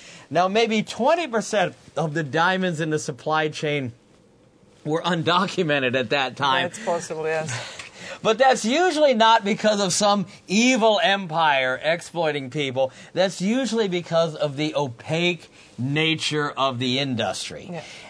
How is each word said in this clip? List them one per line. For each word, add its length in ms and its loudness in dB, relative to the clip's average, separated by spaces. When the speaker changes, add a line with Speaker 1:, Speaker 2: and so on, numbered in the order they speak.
Speaker 1:
Now, 160 4
maybe 340 2
twenty 460 0
percent 480 -2
of 200 -2
the 80 -2
diamonds 580 0
in 80 -2
the 100 0
supply 500 -2
chain 440 -4
were 200 -2
undocumented 920 0
at 140 -2
that 260 -2
time. 280 2
Speaker 2:
That's 200 -6
possible, 440 -4
yes. 260 -2
Speaker 1:
<laughs> 300 -12
But 160 2
that's 260 4
usually 480 4
not 320 6
because 340 2
of 140 0
some 320 2
evil 560 4
empire 800 2
exploiting 680 -2
people. 420 -2
That's 280 0
usually 460 0
because 460 0
of 240 -4
the 180 -2
opaque 760 -2
nature 720 0
of 300 -2
the 180 0
industry. 760 -4
Speaker 2:
Yeah. 120 -10